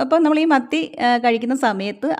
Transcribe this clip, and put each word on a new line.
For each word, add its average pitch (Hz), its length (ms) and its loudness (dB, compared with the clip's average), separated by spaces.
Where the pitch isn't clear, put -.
അപ്പോൾ 285 220 2
നമ്മൾ 302 160 2
ഈ 320 60 2
മത്തി, 269 260 -2
ഏഹ്, 240 160 2
കഴിക്കുന്ന 240 320 0
സമയത്ത് 208 540 -2